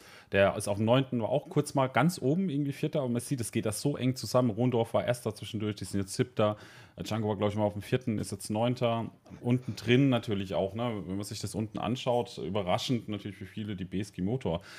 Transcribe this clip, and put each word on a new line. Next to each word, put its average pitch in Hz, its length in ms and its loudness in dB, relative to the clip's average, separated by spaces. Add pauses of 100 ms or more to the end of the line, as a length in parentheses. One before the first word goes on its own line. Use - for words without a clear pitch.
(340)
Der 98 240 6
ist 107 100 -6
auf 101 100 -2
dem 107 80 0
neunten, 123 360 4
war 104 80 0
auch 143 200 0
kurz 147 260 0
mal 135 120 2
ganz 139 340 2
oben 170 280 2
irgendwie 139 240 0
Vierter, - 260 -2
aber 127 100 -2
man 117 120 0
sieht, 135 180 -4
es - 140 -6
geht 110 140 0
das 104 120 -2
so 143 160 0
eng 127 220 0
zusammen. 123 320 2
Rondorf 113 440 2
war 113 120 2
Erster 113 280 0
zwischendurch, 107 420 -4
die 101 100 -8
sind 98 160 -2
jetzt 95 120 -4
Siebter. 110 440 0 (440)
Django 107 280 -2
war, 101 80 0
glaub 104 140 2
ich, 104 40 -4
mal 107 80 2
auf 98 100 2
dem 104 80 -8
vierten, 113 380 0
ist 98 120 -6
jetzt - 180 -10
Neunter. 117 600 0 (300)
Unten 123 380 0
drin 127 320 6
natürlich 101 440 0
auch, 95 200 0
ne? 110 320 -4
Wenn 92 100 -6
man 104 100 -4
sich 107 140 -10
das - 160 -6
unten 107 220 -4
anschaut, 120 600 0
überraschend 101 680 0
natürlich 104 300 -8
für 98 80 -12
viele 104 320 -8
die 95 80 -6
B 92 160 -4
S 87 100 -8
G 90 120 -6
Motor. 98 380 -2 (160)